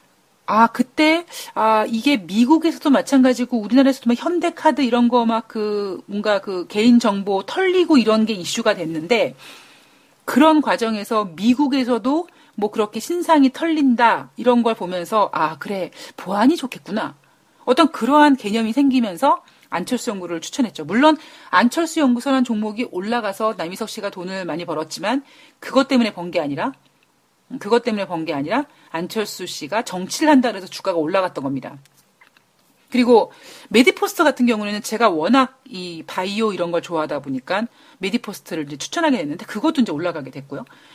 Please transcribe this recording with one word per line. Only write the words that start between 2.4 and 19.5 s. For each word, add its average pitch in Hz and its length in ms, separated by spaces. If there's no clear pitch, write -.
마찬가지고 247 720
우리나라에서도 254 480
막 240 100
현대카드 330 640
이런 240 280
거 233 160
막 226 240
그 208 560
뭔가 202 340
그 180 280
개인정보 208 800
털리고 359 520
이런 220 280
게 220 80
이슈가 202 420
됐는데 165 600
그런 311 380
과정에서 214 640
미국에서도 247 920
뭐 208 140
그렇게 214 300
신상이 320 500
털린다 254 840
이런 240 260
걸 226 100
보면서 185 600
아, 156 240
그래, 190 340
보안이 214 400
좋겠구나. 196 600
어떤 302 260
그러한 285 460
개념이 220 340
생기면서 262 720